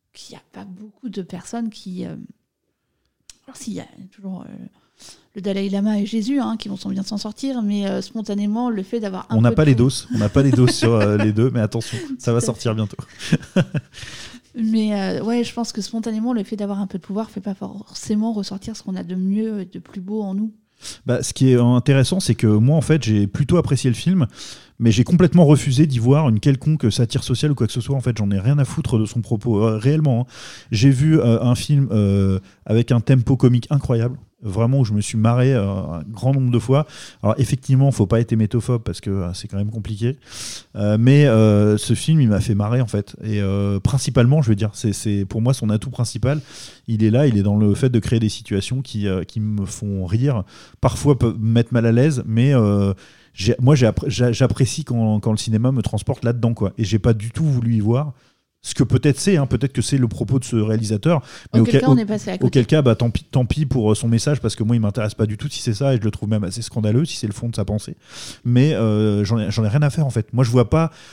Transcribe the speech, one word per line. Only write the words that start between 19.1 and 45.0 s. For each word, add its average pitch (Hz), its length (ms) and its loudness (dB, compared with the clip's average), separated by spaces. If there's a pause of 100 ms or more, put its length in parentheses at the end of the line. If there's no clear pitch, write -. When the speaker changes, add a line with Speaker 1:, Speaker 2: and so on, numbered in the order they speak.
Speaker 1:
mieux 202 460 -4
et 180 40 -8
de 185 140 -16
plus 190 220 -16
beau 208 220 -8
en 190 120 -6
nous. 214 180 -4 (540)
Speaker 2:
Bah, 123 160 0
ce - 100 -8
qui 131 200 2
est 123 80 6
intéressant, 123 600 2
c'est - 140 0
que - 140 0
moi, 117 280 4
en 156 40 2
fait, 151 240 0
j'ai 104 240 2
plutôt 151 300 0
apprécié 135 320 0
le 113 60 2
film, 170 300 0 (540)
mais 117 100 4
j'ai 117 140 4
complètement 170 400 4
refusé 143 420 4
d'y 131 120 0
voir 139 300 4
une 110 120 2
quelconque 143 500 2
satire 117 320 -2
sociale 143 300 0
ou - 20 -2
quoi 117 140 -2
que - 40 -14
ce 120 100 -4
soit. 135 140 -4
En 131 40 -4
fait, 120 160 -2
j'en 101 140 -2
ai 95 100 0
rien 139 180 2
à 135 60 2
foutre - 340 -2
de 110 60 2
son 110 160 -6
propos, 107 420 0
euh, 110 140 2
réellement, 135 460 2
hein. 127 40 -6 (460)
J'ai 120 180 4
vu, 147 300 4
euh, 117 220 4
un 120 120 2
film, 139 380 0
euh, 98 480 2 (260)
avec 113 240 2
un 120 100 4
tempo 131 360 2
comique 123 340 4
incroyable, 127 480 0 (240)
vraiment 117 380 0
où 120 60 2
je 104 80 -2
me 104 80 0
suis - 160 -4
marré, 123 340 4
euh, 101 160 2
un 85 400 -6
grand 123 240 -2
nombre 131 180 0
de 120 80 4
fois. 135 280 2 (360)
Alors 104 140 2
effectivement, 135 540 2
faut 107 160 0
pas 113 140 2
être 117 120 -2
hémétophobe 113 500 0
parce 87 200 -8
que, 101 80 -6
euh, 92 240 -4
c'est - 140 -14
quand 98 100 -8
même 104 120 -4
compliqué. 110 460 -6 (600)
Euh, 104 220 0
mais, 139 280 6
euh, 107 500 6
ce - 160 -2
film, 156 300 2
il 117 80 6
m'a 98 100 2
fait 104 140 0
marrer 107 260 0
en 120 60 0
fait. 104 360 -6
Et, 104 200 -2
euh, 101 380 0
principalement, 135 600 2
je 131 80 0
veux 110 80 4
dire, 104 160 -2
c'est, 104 220 -4
c'est 101 320 -2